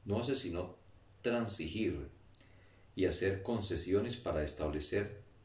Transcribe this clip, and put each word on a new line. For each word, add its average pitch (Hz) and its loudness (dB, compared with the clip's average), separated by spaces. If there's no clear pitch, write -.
no 104 2
hace 127 0
sino 87 -4
transigir 98 0
y 92 4
hacer 95 2
concesiones 104 0
para 78 0
establecer 78 0